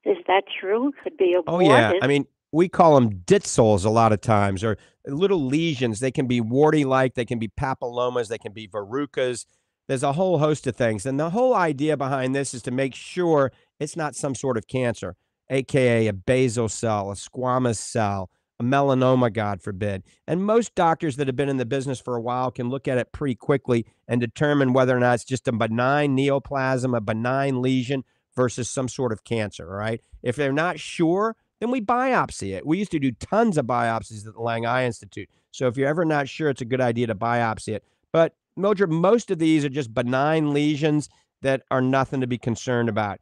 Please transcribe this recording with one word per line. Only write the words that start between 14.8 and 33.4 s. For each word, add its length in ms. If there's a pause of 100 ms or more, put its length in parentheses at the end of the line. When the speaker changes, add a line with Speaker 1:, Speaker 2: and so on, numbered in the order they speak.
Speaker 2:
A 140
K 440
A 20
a 40
basal 560
cell, 420
a 40
squamous 640
cell, 520 (280)
a 60
melanoma, 680
God 280
forbid. 420 (240)
And 180
most 300
doctors 420
that 100
have 100
been 140
in 80
the 80
business 340
for 160
a 40
while 300
can 200
look 180
at 100
it 140
pretty 220
quickly 520 (220)
and 120
determine 520
whether 240
or 40
not 160
it's 80
just 220
a 60
benign 640
neoplasm, 800
a 40
benign 600
lesion 420 (320)
versus 340
some 200
sort 240
of 120
cancer, 460
all 80
right? 220 (220)
If 140
they're 160
not 280
sure, 560 (240)
then 100
we 100
biopsy 720
it. 120
We 120
used 140
to 60
do 140
tons 440